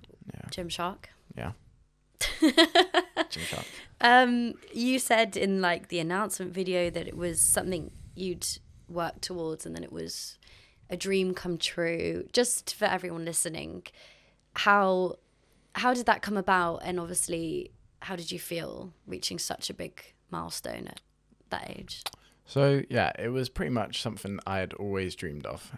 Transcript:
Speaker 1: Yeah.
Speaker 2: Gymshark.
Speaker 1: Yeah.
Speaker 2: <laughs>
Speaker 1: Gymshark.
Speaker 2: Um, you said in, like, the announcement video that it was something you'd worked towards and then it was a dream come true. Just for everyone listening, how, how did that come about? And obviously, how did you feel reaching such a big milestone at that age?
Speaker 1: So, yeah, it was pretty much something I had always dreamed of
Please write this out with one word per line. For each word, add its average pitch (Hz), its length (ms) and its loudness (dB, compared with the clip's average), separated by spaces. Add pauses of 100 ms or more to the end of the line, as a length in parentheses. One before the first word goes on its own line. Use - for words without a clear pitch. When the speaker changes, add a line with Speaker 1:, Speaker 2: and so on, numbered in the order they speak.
(320)
Speaker 1:
Yeah. - 180 -14
Speaker 2:
Gymshark. 175 540 -6 (300)
Speaker 1:
Yeah. 60 160 -6 (680)
Speaker 2:
<laughs> - 220 -4
Speaker 1:
Gymshark. - 1200 4 (360)
Speaker 2:
Um, 240 520 6 (200)
you 254 260 2
said 226 380 4
in, 196 240 4
like, 175 260 2
the 170 120 -2
announcement 175 540 -2
video 180 360 0
that 170 180 -4
it - 100 -10
was 175 240 -2
something 175 500 2 (240)
you'd 180 300 -6 (420)
worked 170 360 -4
towards 160 420 -6
and 165 100 -10
then 170 80 -8
it - 80 -12
was - 460 -10 (520)
a 180 80 -6
dream 190 360 2
come 180 240 -4
true. 170 760 -2
Just - 420 2
for 214 100 0
everyone 180 400 -2
listening, 165 580 -4 (720)
how, 190 580 6 (600)
how 240 180 4
did 247 120 -2
that 220 160 4
come 202 160 -2
about? 185 460 2
And 180 160 -2
obviously, 165 720 -2 (300)
how 190 140 -8
did 170 160 -8
you 180 80 -6
feel 165 540 -8 (140)
reaching 180 320 -6
such - 300 -4
a - 40 -8
big - 400 -12 (160)
milestone 62 580 -6
at - 140 -14 (480)
that - 260 -6
age? - 280 -12 (420)
Speaker 1:
So, 139 440 4
yeah, 107 280 2
it 110 120 -2
was 127 180 -2
pretty 156 240 -4
much 113 300 -2
something 101 440 -6
I 95 120 -2
had 92 160 -2
always 95 420 -2
dreamed 73 300 -6
of - 320 -10